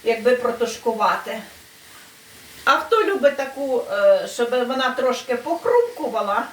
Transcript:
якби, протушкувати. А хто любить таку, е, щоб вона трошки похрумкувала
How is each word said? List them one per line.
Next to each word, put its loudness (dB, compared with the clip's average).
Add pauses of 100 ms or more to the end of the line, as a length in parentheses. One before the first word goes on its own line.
якби, 2
протушкувати. -2 (1200)
А 4
хто 2
любить 2
таку, -4
е, 4
щоб -2
вона 0
трошки -2
похрумкувала 0